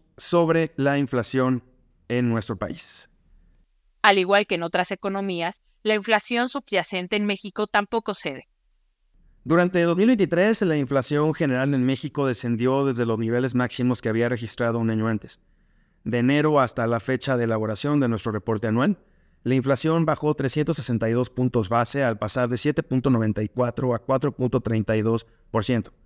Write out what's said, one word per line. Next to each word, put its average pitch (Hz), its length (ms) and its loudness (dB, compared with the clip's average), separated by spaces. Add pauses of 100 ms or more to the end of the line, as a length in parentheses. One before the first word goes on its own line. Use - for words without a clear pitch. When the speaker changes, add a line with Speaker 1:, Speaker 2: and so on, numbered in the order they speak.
(180)
Speaker 1:
sobre 165 600 2
la 139 200 2
inflación 131 640 0 (440)
en 123 200 0
nuestro 113 300 -2
país. - 500 -10 (920)
Speaker 2:
Al 202 160 6
igual 196 300 2
que 196 80 -2
en 170 80 -4
otras 175 260 -2
economías, 196 720 -4 (220)
la 214 100 2
inflación 226 560 0
subyacente 185 640 -2
en 208 120 0
México 208 400 -4
tampoco 208 480 -2
cede. 135 340 -8 (920)
Speaker 1:
Durante 175 400 2
dos 170 120 2
mil 196 120 4
veintitrés, 202 560 2
la 160 140 2
inflación 143 580 0
general 139 400 0
en 127 100 2
México 135 400 -2
descendió 127 600 0
desde 120 200 0
los 113 140 0
niveles 117 340 0
máximos 123 480 0
que 113 80 -2
había 113 180 2
registrado 117 520 -2
un 113 100 0
año 110 180 0
antes. - 320 -6 (640)
De 110 140 -4
enero 147 420 4
hasta 120 280 0
la 117 120 0
fecha 131 380 -2
de 120 60 0
elaboración 113 560 0
de 131 80 2
nuestro 113 240 -2
reporte 107 340 -2
anual, 123 320 2 (460)
la 120 100 0
inflación 143 540 2
bajó 151 260 0
trescientos 147 440 -2
sesenta 117 300 -2
y 113 60 2
dos 120 160 0
puntos 120 400 0
base 120 340 0
al 113 140 0
pasar 117 320 -2
de 123 80 -2
siete 147 240 0
punto 131 300 0
noventa 110 320 0
y 107 60 -4
cuatro 123 440 -2
a 113 60 -2
cuatro 135 320 0
punto 123 300 0
treinta 113 360 0
y 107 60 0
dos 113 240 0 (240)
por 107 140 0
ciento. 120 280 -2 (120)